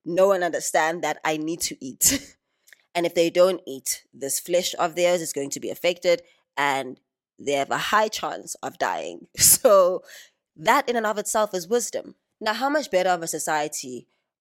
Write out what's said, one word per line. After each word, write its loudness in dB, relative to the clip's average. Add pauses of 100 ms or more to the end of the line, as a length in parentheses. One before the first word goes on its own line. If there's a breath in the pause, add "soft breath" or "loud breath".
know 4
and 0
understand 0
that -2
I 0
need -6
to -6
eat. -2
<laughs> -20 (520 soft breath)
And 2
if -4
they 2
don't 4
eat, -8
this -6
flesh 0
of -2
theirs 4
is -6
going -6
to -6
be -8
affected, 0 (320 soft breath)
and -2 (380)
they -4
have 0
a 0
high 2
chance -8
of -10
dying. -6
<laughs> -14
So 4 (520 loud breath)
that 2
in -2
and -2
of -2
itself -2
is -6
wisdom. -4 (260)
Now, -2
how -2
much -2
better 2
of 0
a -6
society -6 (340)